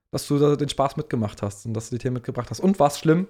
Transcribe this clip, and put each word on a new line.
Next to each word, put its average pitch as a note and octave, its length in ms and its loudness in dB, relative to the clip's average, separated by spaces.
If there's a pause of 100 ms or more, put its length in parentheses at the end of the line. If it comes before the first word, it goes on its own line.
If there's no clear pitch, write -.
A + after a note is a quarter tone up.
(120)
dass - 160 -6
du C#3+ 120 2
da D3 180 4
den C#3+ 100 -2
Spaß C#3 300 -2
mitgemacht A#2+ 440 -4
hast - 240 -6
und A2+ 80 -6
dass A2+ 160 -6
du B2+ 60 -4
die A2+ 60 -4
Themen B2 140 -2
mitgebracht A#2+ 340 -6
hast. - 100 -8
Und F#3+ 200 2
war's D3 200 4
schlimm? E3+ 300 4